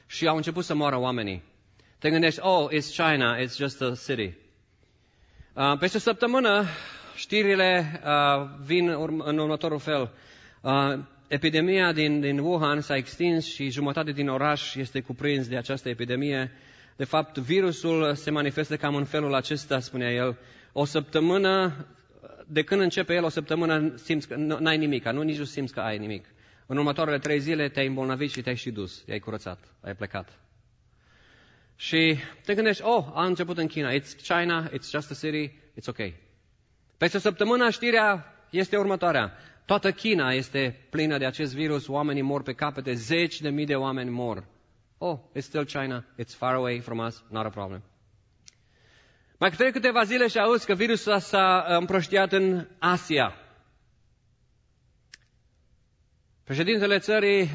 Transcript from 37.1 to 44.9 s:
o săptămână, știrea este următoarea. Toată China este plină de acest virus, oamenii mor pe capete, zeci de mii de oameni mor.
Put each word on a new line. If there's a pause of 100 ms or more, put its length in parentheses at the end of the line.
o
săptămână,
știrea (140)
este
următoarea. (320)
Toată
China
este
plină
de
acest
virus,
oamenii
mor
pe
capete,
zeci
de
mii
de
oameni
mor. (520)